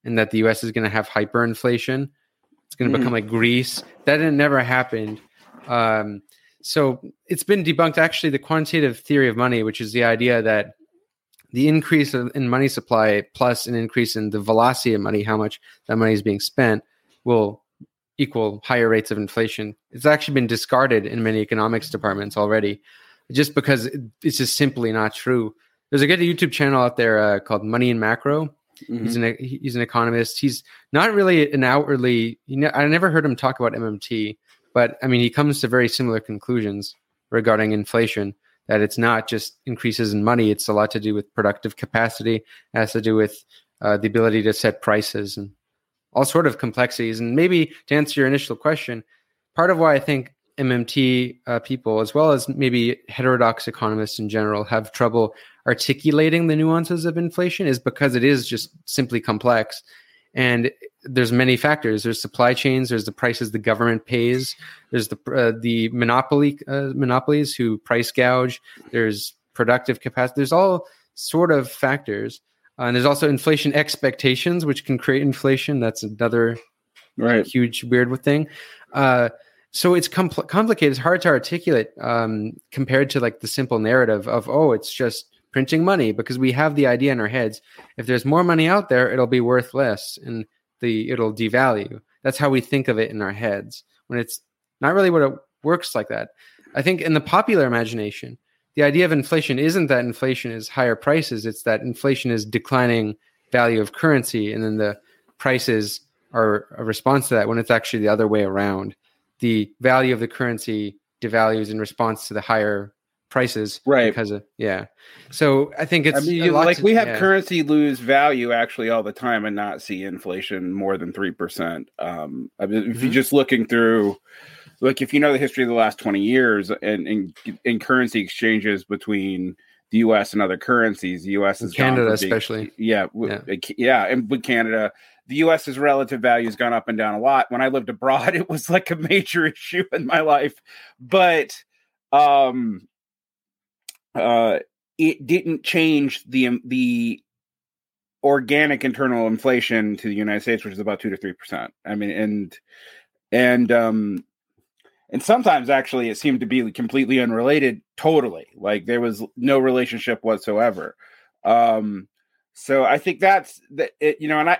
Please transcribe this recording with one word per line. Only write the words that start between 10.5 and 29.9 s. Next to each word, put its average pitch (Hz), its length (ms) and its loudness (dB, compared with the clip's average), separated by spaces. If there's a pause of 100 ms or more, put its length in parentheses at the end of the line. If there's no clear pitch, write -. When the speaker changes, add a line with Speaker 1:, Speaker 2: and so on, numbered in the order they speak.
Speaker 1:
the 131 160 2
increase 151 460 2
of, 123 220 -4
in 135 120 -2
money 127 200 2
supply 110 560 2 (100)
plus 123 320 0
an 120 80 -6
increase 113 420 -2
in 107 140 -4
the 104 100 -4
velocity 113 540 2
of 101 80 0
money, 104 220 -2
how 110 120 0
much 107 240 -4 (280)
that 113 100 -2
money 113 160 4
is 104 80 0
being 101 180 -2
spent, 110 440 0 (400)
will 107 400 0 (560)
equal 110 440 -4
higher 120 240 2
rates 110 220 2
of 107 80 -2
inflation. 107 580 -4 (140)
It's 120 160 -12
actually 151 300 2
been 127 120 2
discarded 117 600 0
in 113 160 -4
many 110 160 0
economics 110 500 -2
departments 101 480 -4
already, 104 440 0 (500)
just 143 240 0
because 135 320 0
it, 143 140 -10 (220)
it's 156 140 0
just 127 180 -2
simply 127 360 0
not 107 240 -2
true. 120 400 -2 (340)
There's 143 140 2
a 143 40 4
good 175 120 4
YouTube 170 340 0
channel 139 280 2
out 123 140 2
there, 113 240 2
uh, 104 220 2
called 104 240 -4
Money 120 260 0
and 117 80 -2
Macro. 143 460 0 (380)
Speaker 2:
Mm-hmm. 120 200 -8
Speaker 1:
He's 113 140 -4
an, 113 220 0
he's 131 360 -8
an 120 60 -2
economist. 117 580 -2